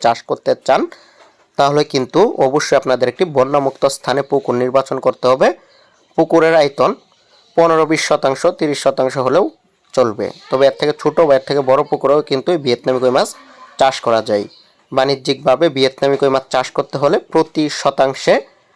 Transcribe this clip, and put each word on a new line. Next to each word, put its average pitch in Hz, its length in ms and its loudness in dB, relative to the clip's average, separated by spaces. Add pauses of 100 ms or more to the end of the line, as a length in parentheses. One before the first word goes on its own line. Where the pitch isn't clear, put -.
চাষ 117 160 0 (120)
করতে - 220 -4 (140)
চান, 147 160 2 (760)
তাহলে 143 260 2
কিন্তু 139 360 -2 (260)
অবশ্যই 143 340 0
আপনাদের 127 320 0
একটি 190 140 -2 (120)
বন্যামুক্ত 135 460 0 (120)
স্থানে 139 340 -4
পুকুর 135 340 -2
নির্বাচন 131 360 -2
করতে 123 280 -2
হবে। 139 200 2 (680)
পুকুরের 160 380 2
আয়তন 143 360 2 (680)
পনেরো 165 280 4
বিশ 151 240 -2
শতাংশ, 139 320 0 (160)
তিরিশ 147 240 -4
শতাংশ 135 340 -2 (100)
হলেও 165 200 2 (480)
চলবে। 113 320 0 (220)
তবে 135 220 0
এর 131 80 -4
থেকে 147 240 -2
ছোট 147 160 -2 (100)
বা 143 80 4
এর 131 100 0
থেকে 143 240 -2
বড় 139 200 4
পুকুরেও 143 300 0 (100)
কিন্তু 135 220 -4
এই 175 120 0
ভিয়েতনামি 127 380 -2
কই 127 140 2
মাছ 202 140 0 (480)
চাষ 135 200 2 (100)
করা 113 220 2
যায়। 104 180 -2 (440)
বাণিজ্যিকভাবে 135 760 0 (100)
ভিয়েতনামি 135 440 0
কই 139 160 2
মাছ 131 180 -2
চাষ 127 140 -2 (100)
করতে 143 200 -4
হলে 143 200 0 (140)
প্রতি 160 320 0 (180)
শতাংশে 139 540 0 (400)